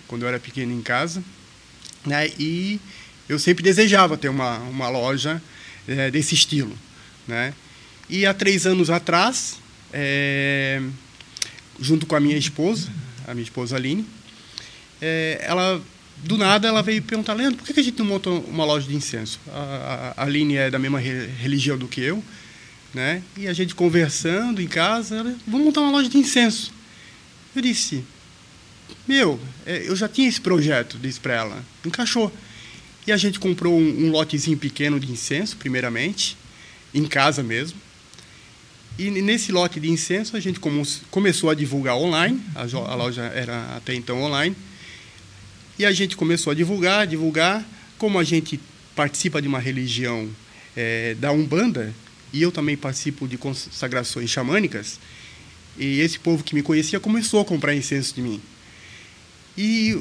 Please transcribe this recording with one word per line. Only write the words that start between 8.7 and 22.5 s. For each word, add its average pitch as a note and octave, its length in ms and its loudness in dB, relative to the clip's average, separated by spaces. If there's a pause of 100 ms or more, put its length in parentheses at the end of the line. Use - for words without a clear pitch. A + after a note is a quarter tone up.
atrás, F3 680 2 (360)
é, C#3 880 0 (960)
junto D3+ 260 2
com D#3 100 0
a D3 40 4
minha D3 180 4
esposa, E3 520 -2 (380)
a A#2+ 60 -10
minha A#2+ 100 -6
esposa B2 320 -6
Aline, C#3+ 300 -2 (960)
é, D#3+ 420 -2
ela, F3+ 380 0 (420)
do F#3+ 140 0
nada, G#3 300 4
ela A3 140 4
veio G#3+ 200 0
perguntar: A3 320 -4
"Leandro, B3 240 2
por - 100 -14
que C#4+ 60 -4
que D4+ 60 4
a C#4 40 6
gente A#3+ 160 -2
não A3 60 2
monta G3 240 -2
uma D#3+ 360 0
loja D3 220 2
de C#3+ 80 -4
incenso?" A2+ 520 -6
A, C3 720 -8
a, - 40 -6
a C#3 40 0
Aline D3 300 2
é C3+ 160 2
da C3+ 80 0
mesma C3+ 200 0
re-, B2+ 300 -4 (100)
religião C#3 380 0
do B2 100 -8
que C3 140 -8
eu, F#3 220 -2 (680)